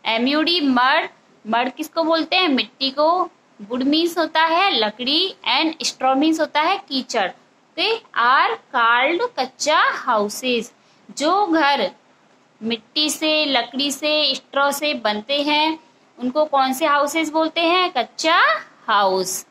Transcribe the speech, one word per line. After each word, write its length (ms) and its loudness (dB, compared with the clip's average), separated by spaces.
एम 240 0
यू 160 2
डी 180 0
mud, 460 2
mud 320 -2
किसको 260 -4
बोलते 320 0
हैं? 140 2
मिट्टी 420 -2
को। 160 0
Wood 240 -6
means 240 0
होता 280 0
है 260 2
लकड़ी 640 -2
and 320 -2
straw 320 0
means 200 2
होता 220 0
है 160 0
कीचड़। 380 -2
ओके, 640 -8
are 360 4
called 520 2
कच्चा 400 0
houses। 680 -2
जो 300 2
घर 420 2
मिट्टी 480 -4
से, 360 0
लकड़ी 460 -2
से, 440 -2
स्ट्रॉ 360 -2
से 220 -4
बनते 500 -4
हैं 360 0
उनको 280 0
कौन 280 0
से 120 -2
houses 460 0
बोलते 300 0
हैं? 300 2
कच्चा 500 0
house। 520 0